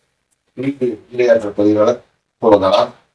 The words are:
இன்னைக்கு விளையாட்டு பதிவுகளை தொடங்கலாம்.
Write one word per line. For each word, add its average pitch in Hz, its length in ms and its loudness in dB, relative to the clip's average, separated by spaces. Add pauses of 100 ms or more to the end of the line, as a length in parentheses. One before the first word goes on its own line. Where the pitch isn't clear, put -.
(580)
இன்னைக்கு 131 280 -6 (260)
விளையாட்டு 120 460 0
பதிவுகளை 107 360 2 (480)
தொடங்கலாம். 101 480 2 (260)